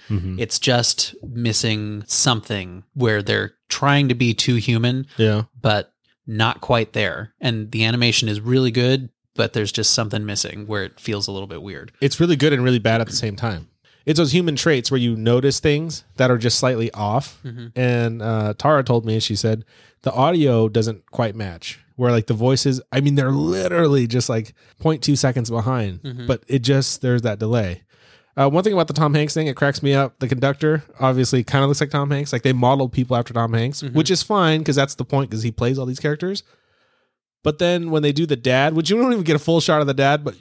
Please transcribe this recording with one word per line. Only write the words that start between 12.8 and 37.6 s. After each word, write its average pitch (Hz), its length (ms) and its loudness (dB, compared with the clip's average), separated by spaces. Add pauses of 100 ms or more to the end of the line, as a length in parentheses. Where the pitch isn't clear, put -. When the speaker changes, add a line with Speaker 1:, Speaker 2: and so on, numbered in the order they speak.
Speaker 1:
at 110 80 -2
the - 80 -12
same 107 180 -4
time. 92 320 -6 (400)
It's 156 120 2
those 156 120 2
human 165 240 2
traits 135 340 0
where 135 120 0
you 120 160 0
notice 123 420 2
things 151 460 -2 (100)
that 127 160 2
are 123 80 4
just 113 220 0
slightly 117 320 0
off. 104 520 -4
Speaker 2:
Mm-hmm. 117 320 -12
Speaker 1:
And, 120 460 0
uh, 107 340 -2
Tara 143 280 2
told 117 200 2
me, 110 140 0
she - 160 -2
said, 110 300 -2 (380)
"The 135 100 -2
audio 131 560 4
doesn't 107 420 -2
quite 113 240 -4
match." 95 460 -10 (160)
Where, 123 160 2
like, 113 160 2
the 117 60 0
voices, 127 460 0 (120)
I 135 80 0
mean, 143 160 2
they're 135 160 2
literally 160 720 2
just, 117 220 -2
like, 113 260 -4 (240)
point 160 240 -2
two 143 140 2
seconds 123 340 0
behind, 113 540 -2
Speaker 2:
Mm-hmm. 123 240 -10
Speaker 1:
but 123 180 -2
it 135 140 2
just, 135 420 0
there's 123 200 2
that 107 180 -2
delay. 107 420 -2 (540)
Uh, 139 120 4
one 160 140 2
thing 214 100 2
about 170 140 2
the - 80 -8
Tom 147 200 2
Hanks 147 200 0
thing, 156 140 0
it 127 80 -4
cracks 139 260 0
me 139 120 2
up. 135 260 0
The 131 80 -2
conductor 139 560 0 (160)
obviously 127 420 2
kinda 139 240 2
looks 143 140 0
like 143 100 -2
Tom 143 220 -2
Hanks. 143 200 -4
Like, 123 120 -2
they 131 80 4
modeled 127 400 2
people 123 240 0
after 117 180 -4
Tom 117 180 0
Hanks, 117 300 -2
Speaker 2:
Mm-hmm. 131 160 -4
Speaker 1:
which 160 140 2
is 170 100 0
fine 160 400 2
'cause 139 140 0
that's 143 180 0
the - 100 -6
point, 135 240 -2
'cause 110 140 -6
he 117 80 -2
plays 123 260 0
all 131 100 -6
these 127 120 -6
characters. 165 460 -4 (960)
But 151 160 -2
then 175 320 0